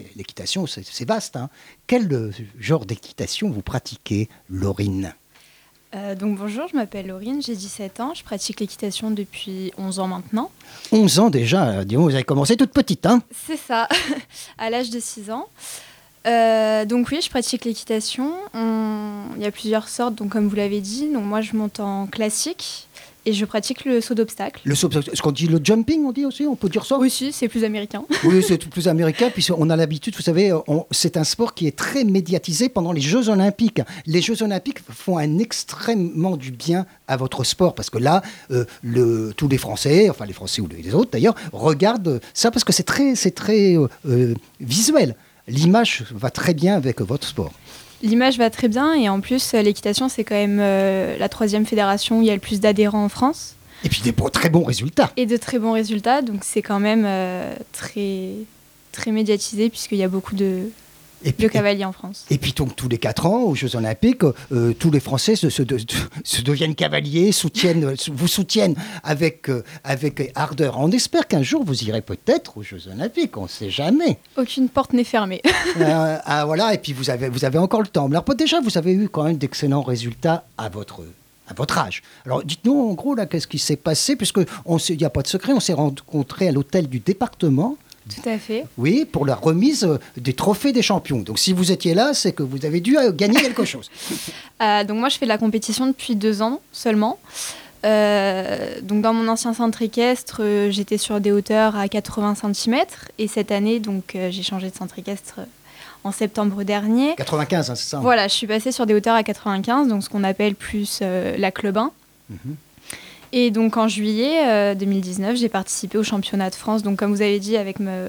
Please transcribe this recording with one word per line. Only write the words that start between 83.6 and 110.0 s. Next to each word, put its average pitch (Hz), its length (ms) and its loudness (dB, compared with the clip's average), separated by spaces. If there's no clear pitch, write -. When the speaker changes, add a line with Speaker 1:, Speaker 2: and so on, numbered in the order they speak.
Speaker 1:
s'est - 160 0
passé ? 170 400 0
Puisque 202 240 0
on 165 120 2
sait, - 160 -2
il 151 40 -4
n'y 170 60 2
a 147 60 2
pas 143 120 -2
de - 60 -6
secret, 202 240 0
on 254 80 4
s'est 180 140 0
rencontrés 147 720 -2
à 156 40 2
l'hôtel 143 360 0
du 127 100 -2
département. 185 800 0
Speaker 2:
Tout - 140 -8
à 220 80 -2
fait. 220 280 -6
Speaker 1:
Oui, 185 340 2
pour 143 140 0
la 135 120 2
remise, 208 480 2
euh, 156 140 2
des 127 160 -2
trophées 208 400 2
des 233 100 4
champions. 151 380 0
Donc, 104 180 -6
si - 140 2
vous 180 180 2
étiez 175 240 2
là, 254 200 4
c'est - 180 0
que - 100 -4
vous 135 240 -4
avez 156 140 0
dû, 240 180 4
euh, 247 140 4
gagner 208 280 4
quelque 247 240 0
chose. - 300 -8
Speaker 2:
<laughs> - 60 -18
Euh, 208 220 4
donc, 208 140 -2
moi, 240 100 2
je - 80 -2
fais - 80 -4
de 233 60 2
la 214 80 2
compétition 220 480 0
depuis 262 300 -2
deux 208 260 0
ans 247 180 -2
seulement. 220 460 0
Euh, 208 960 2
donc, 202 180 0
dans 226 140 4
mon 226 120 2
ancien 226 280 0
centre 226 260 0
équestre, 240 600 0
euh, 208 280 2
j'étais 202 280 -2
sur 208 200 -2
des 202 140 2
hauteurs 214 440 2
à 202 120 -2
quatre-vingts 208 460 -2
centimètres. 226 840 -2
Et 220 100 -2
cette 208 260 -2
année, 214 280 2
donc, 196 340 -6
euh, 185 160 -4
j'ai 185 120 -8
changé 190 260 -6
de 185 60 -14
centre - 240 -12
équestre, 196 400 -10
euh, 185 60 -12
en 196 80 -4
septembre 208 500 -2
dernier. 220 520 2
Speaker 1:
Quatre-vingt-quinze, 151 560 -2
hein, 123 40 -6
c'est - 140 -8
ça, 147 100 -6
hein ? - 40 -4
Speaker 2:
Voilà, 233 240 4
je 196 80 -2
suis - 120 -2
passée 220 260 -2
sur 240 140 -2
des 208 80 4
hauteurs 214 200 4
à 220 80 4
quatre-vingt-quinze, 214 640 0
donc 208 140 0